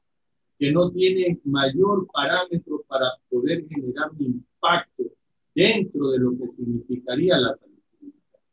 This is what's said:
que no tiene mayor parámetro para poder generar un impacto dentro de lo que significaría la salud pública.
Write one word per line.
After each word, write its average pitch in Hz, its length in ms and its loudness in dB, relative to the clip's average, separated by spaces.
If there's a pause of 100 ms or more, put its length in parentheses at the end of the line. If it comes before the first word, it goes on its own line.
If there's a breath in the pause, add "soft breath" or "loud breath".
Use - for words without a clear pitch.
(600)
que 143 120 2
no 175 200 4
tiene 185 540 2
mayor 139 680 2
parámetro 151 760 -2
para 131 200 0 (200)
poder 151 400 0
generar 143 440 -6
un 151 100 -6
impacto - 840 -2 (520)
dentro 180 560 2
de 127 80 2
lo 123 180 2
que 123 180 -10
significaría 127 840 0
la - 180 -2
salud - 220 -20 (200)
pública. - 380 -20 (160)